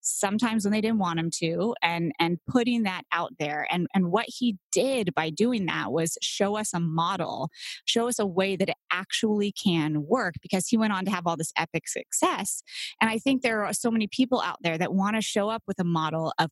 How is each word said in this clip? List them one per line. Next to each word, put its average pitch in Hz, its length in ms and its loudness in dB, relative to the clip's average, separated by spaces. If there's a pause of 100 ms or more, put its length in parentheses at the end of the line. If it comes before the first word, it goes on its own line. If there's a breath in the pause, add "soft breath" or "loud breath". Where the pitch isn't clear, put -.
sometimes 220 600 0
when 202 80 2
they 214 100 2
didn't 220 180 2
want 170 200 0
him 165 200 0
to, 170 420 0
and, 170 380 0
and 170 180 2 (100)
putting 233 360 2
that 185 280 -2
out 170 280 0
there. 147 320 -2
And, 175 240 2
and 175 160 4
what 220 160 4
he 240 300 0 (140)
did 247 440 2
by 160 160 0
doing 220 340 2
that 160 260 -2
was 165 300 0
show 202 360 0
us 214 160 -4
a 175 60 0
model, 170 680 -2 (360 loud breath)
show 233 220 2
us 247 120 -2
a 208 60 2
way 190 300 2
that 190 140 0
it - 80 -2 (140)
actually 208 600 0
can 151 540 2
work, 190 380 0
because 185 240 0
he 233 100 2
went 220 160 2
on 190 120 -4
to 196 60 -2
have 180 140 -2
all 165 120 0
this 160 200 -6
epic 160 300 -2
success. - 760 -2 (400 loud breath)
And 220 80 4
I 220 80 -2
think 269 240 0
there 220 240 0
are 196 80 -2
so 233 160 -2
many 220 180 0
people 254 360 2
out - 180 -4
there 165 160 0
that 170 160 -2
wanna 202 280 0
show 208 280 0
up 220 180 -4
with 196 120 -4
a 185 40 0
model 160 540 0
of 160 140 0